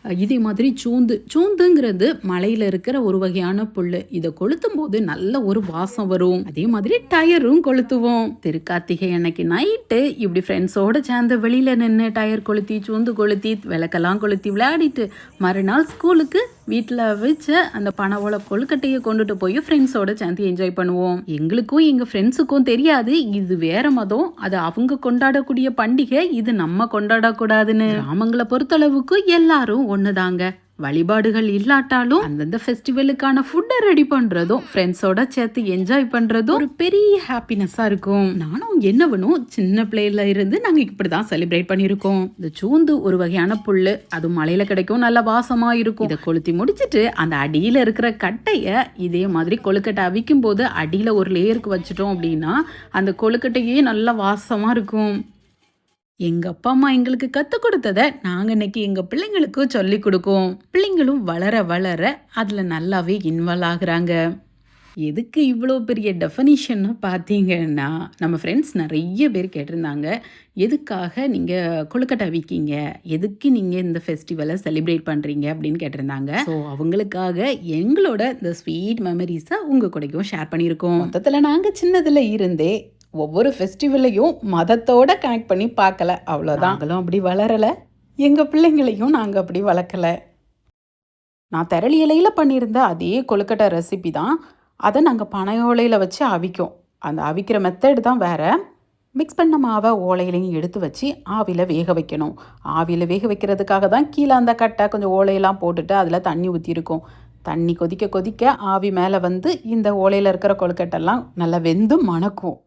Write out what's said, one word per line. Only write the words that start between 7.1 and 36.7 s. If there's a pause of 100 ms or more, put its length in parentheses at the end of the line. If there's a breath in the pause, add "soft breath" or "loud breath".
டயரும்
கொளுத்துவோம்.
திருக்கார்த்திகை
அன்னைக்கு
நைட்டு (180)
இப்படி
ஃப்ரெண்ட்ஸோட
சேர்ந்து
வெளியில
நின்னு
டயர்
கொளுத்தி,
சூந்து
கொளுத்தி,
விளக்கெல்லாம்
கொளுத்தி
விளையாடிட்டு (280 loud breath)
மறுநாள்
ஸ்கூலுக்கு (260)
வீட்டுல
வச்ச
அந்த
பனை
ஓலை (120)
கொழுக்கட்டையை
கொண்டுட்டு
போய்
ஃப்ரெண்ட்ஸோட
சேர்ந்து
என்ஜாய்
பண்ணுவோம்.
எங்களுக்கும்
எங்க
ஃப்ரெண்ட்ஸுக்கும்
தெரியாது
இது
வேற
மதம்,
அது
அவங்க
கொண்டாடக்கூடிய
பண்டிகை, (200)
இது
நம்ம
கொண்டாடக்கூடாதுன்னு.
கிராமங்களை
பொறுத்தளவுக்கு (100)
எல்லாரும்
ஒண்ணுதாங்க. (340)
வழிபாடுகள்
இல்லாட்டாலும்
அந்தந்த
ஃபெஸ்டிவலுக்கான
ஃபுட்டை
ரெடி
பண்றதும்
ஃப்ரெண்ட்ஸோட
சேர்த்து
என்ஜாய்
பண்றதும்
ஒரு
பெரிய